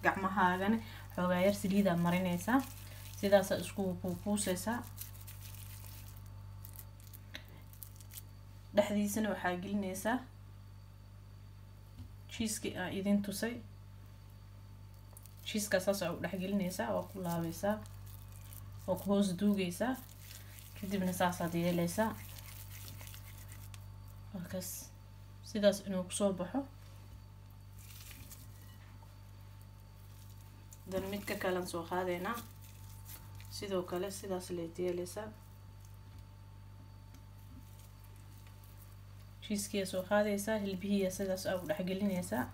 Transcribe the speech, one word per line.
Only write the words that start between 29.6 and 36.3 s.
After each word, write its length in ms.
Dan 240
midka 240
kale 240
aan 100
soo 200
qaadaynaa. 500
Sidoo 320
kale 280
sidaas 400
leed 280
yeelaysaa. 500